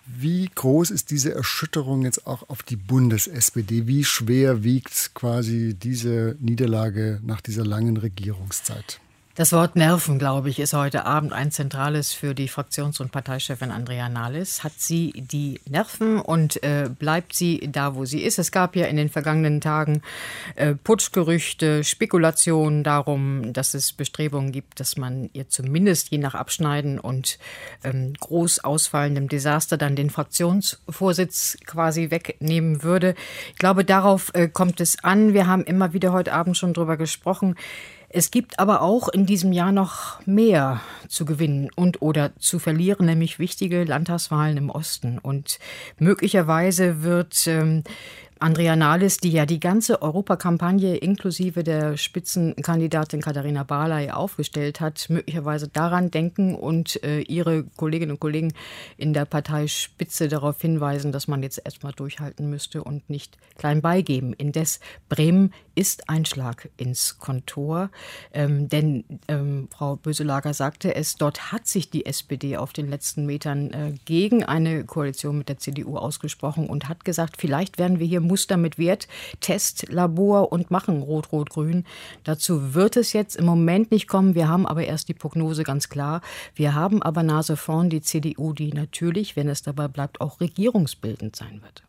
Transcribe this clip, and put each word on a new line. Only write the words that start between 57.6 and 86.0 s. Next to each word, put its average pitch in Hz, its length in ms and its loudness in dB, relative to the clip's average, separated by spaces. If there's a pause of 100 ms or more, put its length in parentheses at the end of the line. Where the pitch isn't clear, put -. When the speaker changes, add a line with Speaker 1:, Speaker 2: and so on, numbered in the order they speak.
Speaker 2:
Kolleginnen 156 380 -2
und 143 80 -8
Kollegen 156 320 -2 (420)
in 151 180 0
der 147 120 2
Parteispitze 151 1040 -4
darauf 147 320 -2
hinweisen, 147 500 0
dass 139 160 -6
man 139 160 -2
jetzt - 200 -10
erstmal 143 280 -12
durchhalten 147 580 -8
müsste 147 320 -8
und - 280 -10
nicht - 280 -10 (200)
klein 151 240 2
beigeben. 151 500 0
Indes, 147 480 -2 (300)
Bremen 180 440 4 (220)
ist - 340 -2
ein 156 160 0
Schlag 127 520 -6
ins - 420 -4
Kontor, 147 720 -4 (440)
ähm, 143 360 0
denn, 151 340 2 (240)
ähm, 143 420 -2
Frau 143 280 -4
Böselager 147 560 -2
sagte 147 420 -2
es, - 200 -4
dort - 360 -2
hat 214 160 -6
sich 175 220 -2
die 147 160 -4
S - 180 -6
P 135 140 -8
D 139 180 -4
auf - 160 -6
den 147 180 -6
letzten 143 360 -6
Metern, 143 460 -4
äh, 147 220 -6 (120)
gegen 202 400 4
eine 160 400 0
Koalition 147 520 -4
mit 143 120 -6
der 139 80 -6
C - 140 -8
D 143 120 -6
U - 140 -8
ausgesprochen 151 720 -6
und 143 200 -6
hat - 160 -10
gesagt, 165 340 -4
vielleicht 156 400 -2
werden 180 220 2
wir 170 80 0
hier 170 220 2
Muster 190 280 0
mit 170 200 0
Wert, 170 300 0 (320)
Test, - 500 -4
Labor 180 640 4
und 175 180 -2
machen 175 320 0
Rot-Rot-Grün. 156 840 -2 (380)
Dazu 151 520 -2
wird 196 200 4
es 233 160 2
jetzt 208 240 -2
im 170 100 2
Moment 170 440 4
nicht 214 180 2
kommen. 190 280 4
Wir 165 120 4
haben 175 200 2
aber 156 160 -2
erst - 240 -4
die 165 80 -4
Prognose 156 480 -2
ganz 143 260 -2
klar. 143 320 -4 (320)